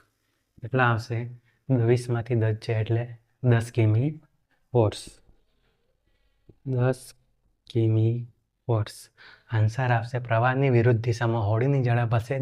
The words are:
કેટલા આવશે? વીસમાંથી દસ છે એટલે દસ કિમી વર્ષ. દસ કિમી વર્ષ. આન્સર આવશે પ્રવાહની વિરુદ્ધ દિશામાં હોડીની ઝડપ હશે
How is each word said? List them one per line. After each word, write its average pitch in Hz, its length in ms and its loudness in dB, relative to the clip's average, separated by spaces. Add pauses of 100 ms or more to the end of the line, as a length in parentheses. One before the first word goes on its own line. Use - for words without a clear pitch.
(640)
કેટલા 123 300 0
આવશે? 113 260 -4 (720)
વીસમાંથી 120 520 0
દસ 110 220 0
છે 117 80 -6 (100)
એટલે 113 220 -2 (460)
દસ 117 160 2 (100)
કિમી 113 340 2 (640)
વર્ષ. 110 300 0 (1700)
દસ 127 280 0 (680)
કિમી 113 460 2 (520)
વર્ષ. 110 300 -2 (580)
આન્સર 110 400 0
આવશે 113 220 -6 (100)
પ્રવાહની 127 480 2
વિરુદ્ધ 117 320 4
દિશામાં 113 400 -2
હોડીની 131 380 0
ઝડપ 120 340 0
હશે 139 220 -8